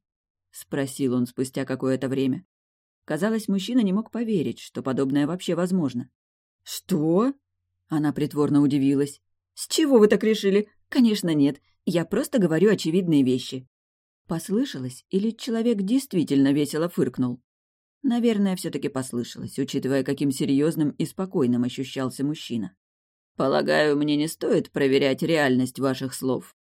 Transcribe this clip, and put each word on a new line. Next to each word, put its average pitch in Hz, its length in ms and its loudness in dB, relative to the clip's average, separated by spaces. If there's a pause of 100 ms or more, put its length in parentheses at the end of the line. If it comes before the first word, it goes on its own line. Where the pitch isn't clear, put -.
(500)
спросил 139 640 -4
он 123 120 0
спустя 131 380 -6
какое-то 131 440 -2
время. 135 360 -2 (600)
Казалось, 214 420 -2
мужчина 196 320 0
не 196 140 2
мог 220 180 -2
поверить, 208 480 -2
что - 240 -12
подобное 139 460 0
вообще 180 260 -4
возможно. 165 560 -2 (540)
"Что?" — 185 680 0 (560)
она 151 240 0
притворно 143 480 2
удивилась. 139 640 2 (320)
"С - 140 -12
чего 277 320 6
вы 208 80 8
так 208 160 2
решили? 208 440 2 (200)
Конечно, 214 440 4
нет. 147 280 2 (260)
Я 165 180 0
просто 240 360 0
говорю 175 320 4
очевидные 165 500 2
вещи". 127 460 -2 (580)
Послышалось, 165 840 -6
или 202 200 0
человек 226 520 -2
действительно 156 720 2
весело 151 360 -2
фыркнул? 127 520 -4 (640)
Наверное, 226 500 2
всё-таки 156 340 -6
послышалось, 123 680 -8
учитывая, 135 460 0
каким 143 260 -2
серьёзным 147 600 0
и 156 160 -4
спокойным 127 580 0
ощущался 131 580 -6
мужчина. 120 540 -6 (600)
"Полагаю, 147 600 2
мне 147 200 0
не 151 120 0
стоит - 420 -2
проверять 135 520 2
реальность 131 560 0
ваших 131 340 -4
слов", — - 420 -6 (220)